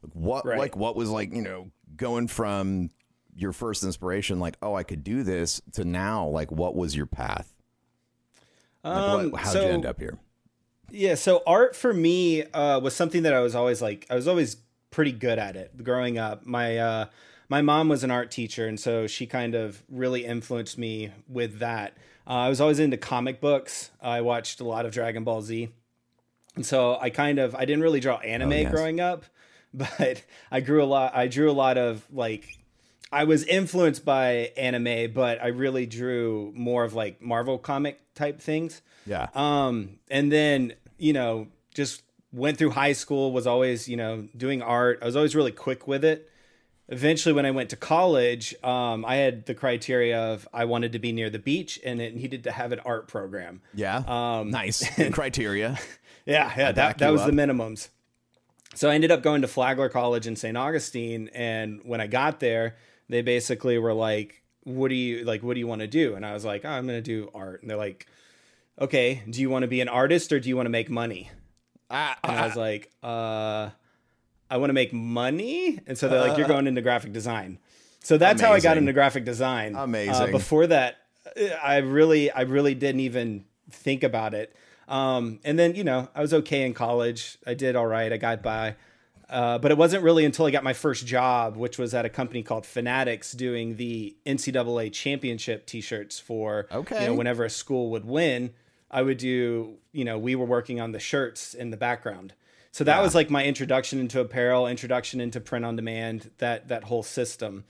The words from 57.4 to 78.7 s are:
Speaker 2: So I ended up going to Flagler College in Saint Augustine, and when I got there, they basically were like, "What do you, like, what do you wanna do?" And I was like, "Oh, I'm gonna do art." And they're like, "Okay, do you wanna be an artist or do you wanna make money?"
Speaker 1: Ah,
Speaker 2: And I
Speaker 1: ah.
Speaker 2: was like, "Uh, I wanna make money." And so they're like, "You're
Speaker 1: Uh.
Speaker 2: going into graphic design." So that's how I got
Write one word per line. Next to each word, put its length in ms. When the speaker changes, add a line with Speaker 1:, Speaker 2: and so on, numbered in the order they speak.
Speaker 2:
So 160
I 60
ended 160
up 100
going 200
to 60
Flagler 400
College 380
in 100
Saint 200
Augustine, 800
and 500
when 160
I 80
got 320
there, 360
they 140
basically 560
were 140
like, 500
"What 260
do 60
you, 300
like, 180
what 120
do 60
you 60
wanna 200
do?" 280
And 100
I 80
was 120
like, 200
"Oh, 60
I'm 160
gonna 160
do 320
art." 260
And 100
they're 60
like, 300
"Okay, 480
do 120
you 100
wanna 180
be 120
an 80
artist 440
or 80
do 80
you 80
wanna 140
make 200
money?" 400
Speaker 1:
Ah, 340
Speaker 2:
And 120
I 60
Speaker 1:
ah. 40
Speaker 2:
was 100
like, 340
"Uh, 680
I 60
wanna 160
make 220
money." 920
And 120
so 100
they're 120
like, 180
"You're 80
Speaker 1:
Uh. 20
Speaker 2:
going 180
into 140
graphic 320
design." 460
So 140
that's 240
how 140
I 60
got 120